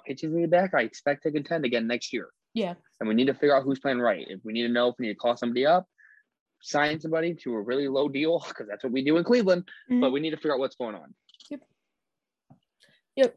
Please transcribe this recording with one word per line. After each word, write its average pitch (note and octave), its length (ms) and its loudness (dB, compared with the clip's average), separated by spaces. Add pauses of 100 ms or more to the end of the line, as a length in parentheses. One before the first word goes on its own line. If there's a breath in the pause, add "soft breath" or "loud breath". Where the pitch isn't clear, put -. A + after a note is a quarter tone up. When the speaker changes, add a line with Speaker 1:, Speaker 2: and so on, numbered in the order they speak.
Speaker 1:
pitching's D3+ 280 -6
gonna E3+ 140 0
be - 20 0
back. F#3 240 4
I C3+ 100 4
expect C#3 400 -4
to D#3 80 -2
contend D3+ 340 -2
again A#2+ 220 0
next A#2+ 260 -4
year. G#2 160 -6 (240)
Speaker 2:
Yeah. F3+ 220 -4 (260)
Speaker 1:
And A2+ 80 -4
we G#2+ 60 2
need B2+ 120 4
to C#3 60 2
figure C#3+ 240 4
out C3+ 60 2
who's C3 160 -2
playing C3 200 -2
right. G#2+ 300 0
If F#2+ 160 -12
we A2 80 -8
need A#2 100 -2
to A#2+ 60 0
know A#2+ 200 2
if A#2+ 80 -6
we A#2+ 100 -4
need G#2 60 -4
to - 60 -14
call A#2+ 160 0
somebody A#2+ 300 0
up, F3+ 200 4 (760 soft breath)
sign D3+ 400 -2
somebody E3 320 -2 (100)
to B2 120 -6
a G#2+ 60 -4
really C3 280 -2
low C3+ 180 0
deal, D3+ 320 0
<laughs> - 160 -14
'cause A2+ 140 -14
that's G#2 160 -10
what A#2+ 80 -4
we C3 100 0
do D3+ 140 4
in F3 80 0
Cleveland, F#3 420 4 (240 loud breath)
Speaker 2:
Mm-hmm. B3 80 2
Speaker 1:
but C4 120 2
we D3 100 0
need D#3+ 100 -2
to D#3 60 -6
figure D3+ 160 -2
out B2+ 60 0
what's C3+ 180 -4
going A2 180 -6
on. D#2 180 -18 (360)
Speaker 2:
Yep. C#4+ 120 -12 (1600 soft breath)
Yep. B3+ 200 4